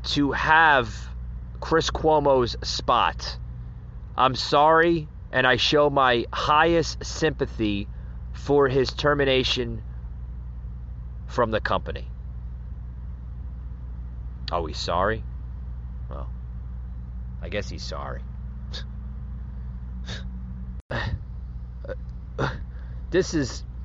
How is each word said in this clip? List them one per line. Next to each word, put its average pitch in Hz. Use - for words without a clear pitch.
to 143
have 151
Chris -
Cuomo's 143
spot. -
"I'm 127
sorry, 160
and 127
I 127
show 147
my 127
highest 160
sympathy 113
for 139
his 127
termination 131
from 113
the 107
company." 80
Oh, 85
he's 80
sorry? 98
Well, 67
I 85
guess 98
he's 80
sorry. 71
<sighs> -
This 180
is, 143